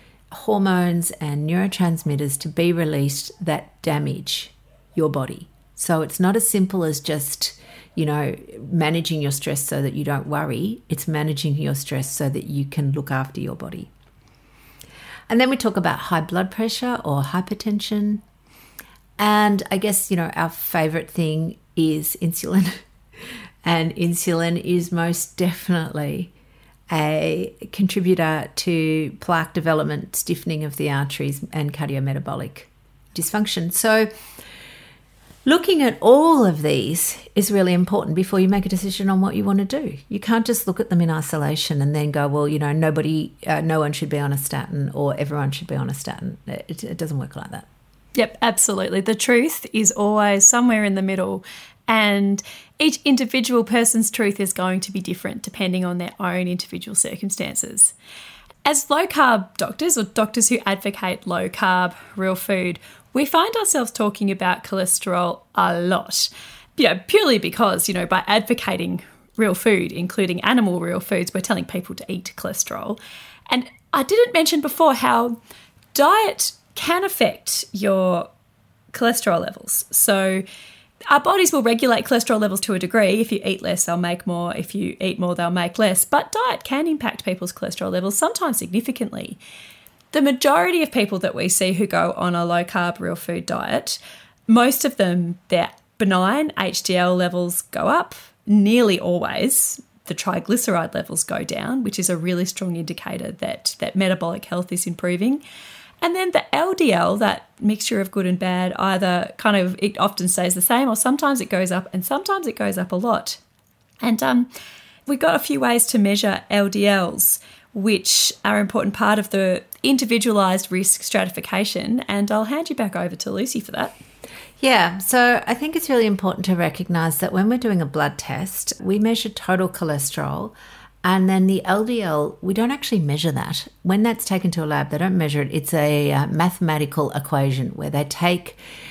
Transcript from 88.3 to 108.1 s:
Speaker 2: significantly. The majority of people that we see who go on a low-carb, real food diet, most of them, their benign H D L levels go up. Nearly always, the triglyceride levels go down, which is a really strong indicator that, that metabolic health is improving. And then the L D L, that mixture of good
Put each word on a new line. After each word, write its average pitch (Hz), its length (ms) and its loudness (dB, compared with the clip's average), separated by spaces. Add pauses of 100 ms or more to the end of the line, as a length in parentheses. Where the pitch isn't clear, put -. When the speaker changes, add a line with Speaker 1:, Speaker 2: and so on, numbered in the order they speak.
Speaker 2:
significantly. 214 800 -4 (720)
The - 100 2
majority 302 600 4
of - 80 -2
people 202 280 0
that 185 160 -4
we 175 140 0
see 185 240 2
who 196 140 0
go 170 300 0
on 180 180 0
a 170 100 0
low-carb, 175 540 0
real 175 160 -4
food 170 300 -6
diet, - 540 -4 (480)
most 240 360 4
of 269 140 -2
them, 175 500 0
their 175 240 0 (260)
benign 202 600 2
H 180 260 -2
D 185 140 0
L 180 180 4
levels 180 460 -2
go - 260 -4
up. 320 280 0 (300)
Nearly 208 540 6
always, - 800 0 (260)
the 165 100 -6
triglyceride 180 800 -2
levels - 280 -4
go - 200 -6
down, - 400 -4
which 202 160 -4
is 180 100 0
a 175 80 -2
really 175 280 0
strong 180 300 -6
indicator - 580 -8
that, - 440 -6
that - 180 -4
metabolic 185 500 0
health 180 260 -6
is 180 160 -4
improving. 180 560 -2 (580)
And 339 140 0
then 370 160 0
the - 240 0
L 339 180 2
D 359 180 4
L, 175 260 2
that 202 300 0 (120)
mixture 208 420 0
of 190 80 -4
good 190 160 -2